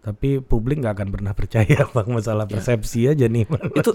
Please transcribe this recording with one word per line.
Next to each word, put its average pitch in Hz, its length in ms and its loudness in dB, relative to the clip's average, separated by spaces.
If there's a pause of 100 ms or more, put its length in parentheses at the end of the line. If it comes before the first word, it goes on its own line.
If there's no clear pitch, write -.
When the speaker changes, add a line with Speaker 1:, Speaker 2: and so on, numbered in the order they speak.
Speaker 1:
Tapi 135 380 -2
publik 127 400 0
nggak 110 160 -2
akan 101 160 -4
pernah 98 220 -6
percaya, 113 540 2
<laughs> - 40 -14
Bang, 113 200 -2
masalah 110 340 -2
Speaker 2:
Iya. 101 80 -8
Speaker 1:
persepsi 113 540 -2
aja 143 180 2
nih, 113 200 2
Bang. - 160 -4 (120)
Speaker 2:
Itu, - 220 2